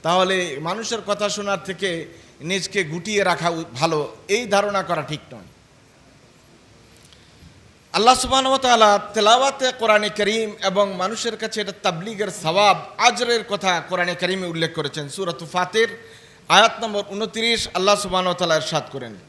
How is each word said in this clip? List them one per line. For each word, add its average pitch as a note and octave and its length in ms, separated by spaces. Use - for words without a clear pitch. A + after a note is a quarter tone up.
তাহলে F3+ 600
মানুষের G#3 360
কথা G#3 220
শোনার G3+ 340
থেকে F3 440
নিজকে F#3 420
গুটিয়ে F3+ 400
রাখা E3+ 260
উ-, E3 140
ভালো, D3+ 420
এই A3+ 180
ধারণা G3+ 380
করা E3 180
ঠিক D3 180
নয়। A2+ 60
আল্লাহ A3+ 220
সুবহানাহু B3+ 340
ওয়া C4+ 120
তাআলা A3 380
তেলাওয়াতে B3+ 680
কোরআনে G#3+ 300
করিম G#3 420
এবং G3 320
মানুষের A3 440
কাছে A3 240
এটা G3 100
তাবলীগের G3 440
সওয়াব, F3 420
আজরের A#3 520
কথা F#3 400
কোরআনে F3 260
করিমে F3+ 320
উল্লেখ E3 260
করেছেন। D3 360
সূরাতুল E3+ 380
ফাতির F3+ 400
আয়াত A3 340
নম্বর G#3 260
ঊনত্রিশ, A3 640
আল্লাহ G3 220
সুবহানাহু F#3 340
ওয়া F3 100
তাআলা E3 160
ইরশাদ D3+ 360
করেন A#2+ 240